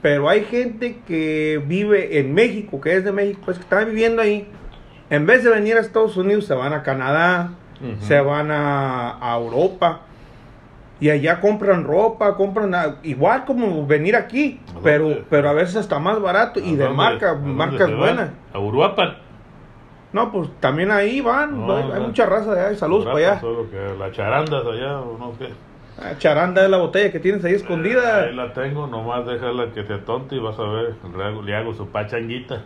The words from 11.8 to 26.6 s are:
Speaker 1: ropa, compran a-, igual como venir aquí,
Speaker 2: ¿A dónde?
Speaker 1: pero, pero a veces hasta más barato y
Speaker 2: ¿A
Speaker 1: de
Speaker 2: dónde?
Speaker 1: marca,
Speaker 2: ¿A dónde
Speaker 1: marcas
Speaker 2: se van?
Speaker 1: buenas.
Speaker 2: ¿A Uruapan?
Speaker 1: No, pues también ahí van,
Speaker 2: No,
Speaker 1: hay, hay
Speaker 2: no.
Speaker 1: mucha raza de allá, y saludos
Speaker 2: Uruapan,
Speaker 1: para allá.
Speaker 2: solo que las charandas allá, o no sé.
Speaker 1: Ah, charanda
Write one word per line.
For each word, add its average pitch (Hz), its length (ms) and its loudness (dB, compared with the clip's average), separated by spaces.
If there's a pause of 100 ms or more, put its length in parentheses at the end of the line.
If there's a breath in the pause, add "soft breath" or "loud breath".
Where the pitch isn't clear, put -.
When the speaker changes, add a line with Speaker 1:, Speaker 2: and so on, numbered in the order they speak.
Speaker 1:
ropa, 202 520 2
compran 196 380 0
a-, 160 300 0
igual 170 420 2
como 202 400 -2
venir 151 300 2
aquí, 247 520 -2
Speaker 2:
¿A - 60 -16
dónde? - 80 -14
Speaker 1:
pero, 151 480 2
pero 147 180 4
a 147 40 2
veces 175 240 0
hasta 185 220 -2
más 202 220 0
barato 202 400 0
y 185 140 -2
Speaker 2:
¿A - 20 0
Speaker 1:
de 139 80 2
Speaker 2:
dónde? 131 120 0
Speaker 1:
marca, 190 340 2
Speaker 2:
¿A 156 40 0
dónde 143 180 -6
Speaker 1:
marcas 139 260 -2 (100)
Speaker 2:
se 110 60 -2
van? 113 40 -2
Speaker 1:
buenas. 175 320 0 (220)
Speaker 2:
¿A 101 60 -8
Uruapan? 147 580 0 (960)
Speaker 1:
No, 214 200 0
pues 170 160 -4 (120)
también 156 300 0
ahí 214 300 2
van, 262 460 -2
Speaker 2:
No, 190 100 0
Speaker 1:
hay, 226 60 0 (100)
hay - 80 -4
Speaker 2:
no. 226 80 -4
Speaker 1:
mucha 226 160 2
raza 208 300 0
de 180 60 0
allá, 196 120 0
y 202 40 -4
saludos 185 260 2
Speaker 2:
Uruapan, 143 200 0
Speaker 1:
para 185 100 4
allá. - 80 -2
Speaker 2:
solo 117 300 -4
que 98 280 -8
las 98 140 -8
charandas 135 540 -2
allá, 131 340 -6
o 117 180 -10
no 120 180 -12
sé. 127 120 -12 (500)
Speaker 1:
Ah, - 200 -10
charanda 175 460 2